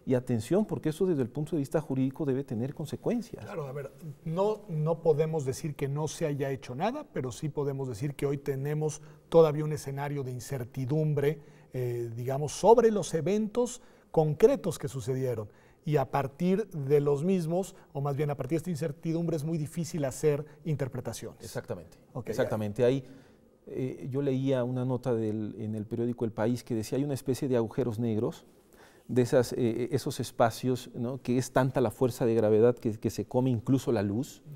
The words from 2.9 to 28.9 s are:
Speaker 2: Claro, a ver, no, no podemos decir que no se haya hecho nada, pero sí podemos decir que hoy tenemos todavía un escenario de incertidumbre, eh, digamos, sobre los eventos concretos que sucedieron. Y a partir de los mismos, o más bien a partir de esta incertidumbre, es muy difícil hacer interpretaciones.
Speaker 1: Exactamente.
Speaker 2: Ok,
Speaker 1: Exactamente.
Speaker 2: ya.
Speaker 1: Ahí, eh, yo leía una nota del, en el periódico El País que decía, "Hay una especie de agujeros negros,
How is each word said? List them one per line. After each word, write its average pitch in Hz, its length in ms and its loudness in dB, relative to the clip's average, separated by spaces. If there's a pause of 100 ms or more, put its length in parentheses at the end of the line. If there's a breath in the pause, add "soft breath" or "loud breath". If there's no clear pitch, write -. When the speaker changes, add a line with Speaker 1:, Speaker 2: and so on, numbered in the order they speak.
Speaker 2:
Claro, 147 200 -8
a 131 60 -10
ver, 143 180 -10 (360)
no, 202 420 0
no 160 320 0
podemos 160 460 2
decir 139 280 -4
que 139 140 -4
no 147 180 -2
se 160 200 -4
haya 139 240 -2
hecho 131 240 -8
nada, 240 400 -4
pero 127 180 -4
sí 156 160 -6
podemos 139 400 -4
decir 131 260 -6
que - 120 -4
hoy 143 100 0
tenemos 147 640 -4 (300 loud breath)
todavía 151 340 8
un 151 80 -2
escenario 143 500 -6
de 127 100 -6
incertidumbre, 139 1080 -2 (320 loud breath)
eh, 120 420 -4
digamos, 131 380 -4
sobre 226 380 8
los 196 240 -2
eventos 214 640 0 (300 soft breath)
concretos 160 680 4
que 143 100 -6
sucedieron. 127 600 -2 (380 soft breath)
Y 151 100 2
a 135 140 2
partir 180 580 0
de 143 320 4
los 143 240 2
mismos, 170 500 0 (200 loud breath)
o 143 80 -4
más 139 160 -2
bien 147 100 0
a 143 80 -2
partir 127 200 -2
de - 20 2
esta 170 120 -4
incertidumbre, 165 680 -2
es 139 60 -6
muy 165 120 -2
difícil 151 480 -4
hacer 147 400 0 (220 loud breath)
interpretaciones. 123 760 -6
Speaker 1:
Exactamente. 104 540 -10 (160)
Speaker 2:
Ok, 127 160 -8
Speaker 1:
Exactamente. 110 540 0
Speaker 2:
ya. 120 60 6
Speaker 1:
Ahí, 135 140 2 (680 loud breath)
eh, 127 400 -6
yo 135 120 -2
leía 135 420 2
una 127 220 -2
nota 127 280 0
del, 107 440 -2
en 107 160 -6
el 107 100 -4
periódico 117 400 -2
El 110 80 -2
País 123 320 0
que 127 100 -4
decía, 110 220 -2
"Hay 139 80 0
una 147 80 -2
especie 131 360 -2
de 127 80 2
agujeros 117 420 0
negros, 117 480 -2 (600 loud breath)